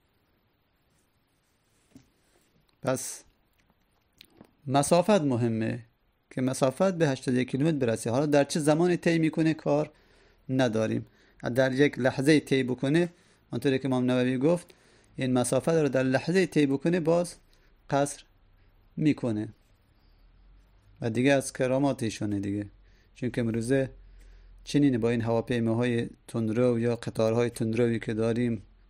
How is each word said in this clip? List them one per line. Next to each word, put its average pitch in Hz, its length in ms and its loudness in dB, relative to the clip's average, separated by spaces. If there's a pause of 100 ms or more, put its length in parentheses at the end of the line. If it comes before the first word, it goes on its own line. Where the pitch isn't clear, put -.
(2750)
پس - 420 -6 (1400)
مسافت 170 540 2
مهمه 117 640 -2 (440)
که - 120 -6
مسافت 135 520 0
به 165 140 0
هشتاد 135 260 -2
و 123 40 2
یک 127 120 -2
کیلومتر 147 280 0
برسه. 113 340 -2
حالا 135 140 0
در 143 180 4
چه 143 160 -4
زمانی 160 380 2
طی 170 220 0
می‌کنه 160 340 0
کار 151 380 -2 (580)
نداریم، 117 560 0 (500)
در 131 180 2
یک 143 260 2
لحظه 135 400 4
طی 135 240 0
بکنه، 139 500 0 (380)
آنطوری 131 280 0
که - 60 -8
امام 127 260 0
نووی 127 260 0
گفت، 165 360 -2 (460)
این 131 140 -2
مسافت 127 360 0
رو 160 200 2
در 131 140 0
لحظه 147 420 2
طی 151 200 2
بکنه 156 340 0
باز 165 360 0 (540)
قصر 143 340 -2 (760)
می‌کنه 117 560 -2 (1500)
و 120 80 -4
دیگه 127 240 2
از 131 200 0
کرامات 131 500 -2
ایشونه 104 360 -4
دیگه. 101 300 -6 (460)
چون 127 140 -6
که 123 120 -4
امروزه 117 480 -2 (720)
چنینه 143 340 2
با 113 120 0
این 120 120 0
هواپیماهای 117 880 0 (180)
تندرو 117 520 0
یا 117 160 0
قطارهای 117 540 0
تندروی 117 500 0
که 117 140 0
داریم، 113 480 -2 (280)